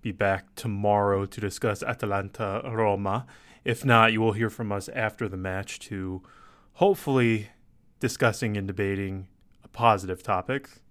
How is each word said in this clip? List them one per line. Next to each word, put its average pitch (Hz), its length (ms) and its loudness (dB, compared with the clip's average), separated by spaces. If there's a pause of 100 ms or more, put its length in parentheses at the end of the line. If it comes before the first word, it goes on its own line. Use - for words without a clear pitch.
be 117 100 -6
back 95 440 -2
tomorrow 101 720 2
to - 140 -12
discuss 104 420 -4
Atalanta 101 800 -4
Roma. 107 640 0 (380)
If 120 200 -2
not, 113 280 8
you 110 80 0
will 113 120 2
hear 110 160 0
from 107 240 -6
us 98 160 -6
after 110 400 -4
the 95 80 -8
match 95 440 -6
to 95 420 -8 (520)
hopefully 127 760 2 (500)
discussing 113 560 0
and 98 100 -4
debating 98 600 -4 (340)
a - 60 -20
positive 98 540 2
topic 127 460 -2 (220)